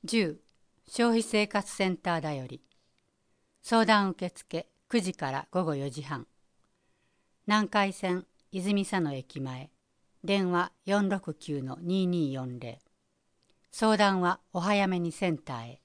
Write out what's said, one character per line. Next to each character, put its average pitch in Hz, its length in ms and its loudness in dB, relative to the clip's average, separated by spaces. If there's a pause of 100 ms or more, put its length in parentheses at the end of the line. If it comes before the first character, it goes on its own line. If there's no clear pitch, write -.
十、 180 360 0 (460)
消 240 240 2
費 226 120 2
生 214 240 0
活 202 240 -4
セ 190 180 0
ン 180 80 0
タ 175 200 -2
ー 160 40 -2
だ 151 140 -4
よ 131 120 -6
り。 127 160 -14 (1000)
相 226 220 4
談 202 260 4
受 180 180 -4
付、 - 400 -8 (200)
九 240 120 2
時 180 140 -2
か 139 160 -6
ら 135 200 -6
午 180 140 0
後 160 100 0
四 139 160 -4
時 147 120 -10
半。 135 240 -8 (1200)
南 208 220 4
海 196 240 2
線 180 340 -2 (240)
泉 196 340 0
佐 190 180 0
野 143 120 -2
駅 135 260 -10
前。 131 300 -8 (540)
電 196 260 2
話、 175 220 0 (120)
四 202 240 2
六 185 260 -4
九 143 280 -6
の 131 180 -8
二 180 260 0
二 170 260 0
四 127 260 -8
零。 117 200 -12 (920)
相 220 260 2
談 196 240 4
は 180 200 2 (120)
お 185 80 -2
早 196 260 2
め 185 120 0
に 170 140 -2
セ 185 180 -2
ン 156 80 -2
タ 127 200 -10
ー 117 140 -12
へ。 - 120 -20